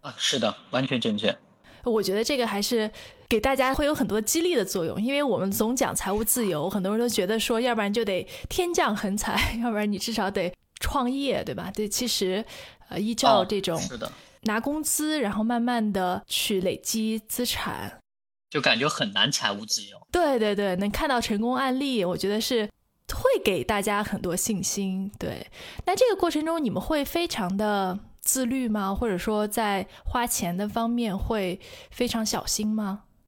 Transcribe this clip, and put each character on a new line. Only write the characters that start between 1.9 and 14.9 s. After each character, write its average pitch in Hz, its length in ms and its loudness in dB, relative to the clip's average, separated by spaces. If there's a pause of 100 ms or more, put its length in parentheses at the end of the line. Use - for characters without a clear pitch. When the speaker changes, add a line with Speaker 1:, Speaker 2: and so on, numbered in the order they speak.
Speaker 2:
觉 185 120 0
得 214 80 2
这 285 140 0
个 247 100 2
还 202 140 -2
是 214 300 0 (360)
给 220 140 4
大 269 160 4
家 262 180 4
会 294 120 2
有 - 80 4
很 247 120 0
多 208 140 2
激 320 220 0
励 349 120 2
的 226 100 4
作 175 200 -2
用， 156 180 -4
因 247 100 0
为 285 100 2
我 240 140 2
们 190 140 0
总 220 240 0
讲 262 200 0
财 - 180 -2
务 214 100 0
自 226 240 0
由， 160 220 0
很 196 140 -2
多 190 100 0
人 220 80 0
都 240 80 2
觉 208 180 0
得 220 120 2
说， 226 220 0
要 247 140 2
不 220 60 -2
然 202 120 0
就 226 120 2
得 185 220 -2 (220)
天 349 240 0
降 311 240 2
横 202 200 -2
财， - 400 0
<laughs> 233 60 -2
要 240 80 0
不 214 60 0
然 208 140 0
你 202 80 -2
至 233 140 -4
少 208 180 0
得 180 240 -2 (240)
创 247 320 0
业， 277 320 0
对 - 120 -6
吧？ 185 200 -8
对， 214 140 -2
其 240 180 -2
实， 202 380 0 (440)
呃， - 100 -6
依 214 160 0
照 220 300 6
这 202 160 -2
种 175 160 -2
Speaker 1:
哦， - 40 -2
是 127 180 -6
的。 - 120 -8 (340)
Speaker 2:
拿 220 140 2
工 294 240 -2
资， 302 380 0